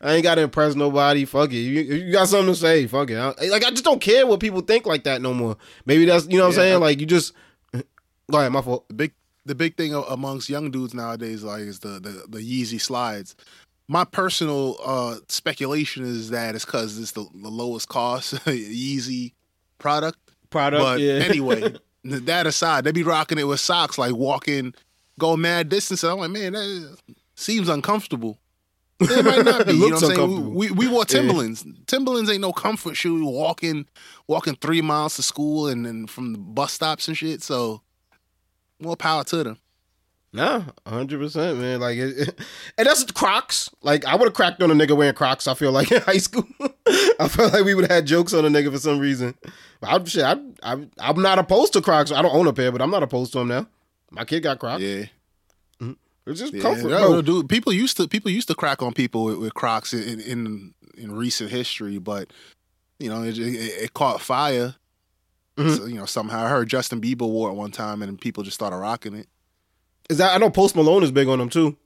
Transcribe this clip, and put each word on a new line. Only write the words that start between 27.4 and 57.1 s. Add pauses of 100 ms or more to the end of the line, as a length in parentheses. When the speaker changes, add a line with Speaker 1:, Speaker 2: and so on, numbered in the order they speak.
Speaker 2:
uncomfortable." (640)
It
might
not
Speaker 1:
<laughs>
It
Speaker 2:
be,
you
know
Speaker 1:
looks
Speaker 2:
what
I'm
saying? (100)
Speaker 1:
uncomfortable.
Speaker 2:
We,
we,
we
wore
Speaker 1:
Yeah.
Speaker 2:
Timberlands. (220)
Timberlands
ain't
no
comfort
shoe,
walking, (420)
walking
three
miles
to
school
and,
and
from
the
bus
stops
and
shit.
So (1000)
more
power
to
them. (720)
Speaker 1:
Nah, (220)
a
hundred
percent,
man.
Like,
it,
it, (380)
and
that's
Crocs. (120)
Like,
I
would've
cracked
on
a
nigga
wearing
Crocs,
I
feel
like,
<laughs>
in
high
school. (720)
I
feel
like
we
would've
had
jokes
on
a
nigga
for
some
reason. (460)
But
I'm,
shit,
I, (260)
I, (140)
I'm
not
opposed
to
Crocs.
I
don't
own
a
pair,
but
I'm
not
opposed
to
'em
now. (440)
My
kid
got
Crocs.
Speaker 2:
Yeah. (760)
Speaker 1:
Mm-hmm. (340)
It's
just
Speaker 2:
Yeah,
Speaker 1:
comfort,
Speaker 2:
no,
Speaker 1:
bro.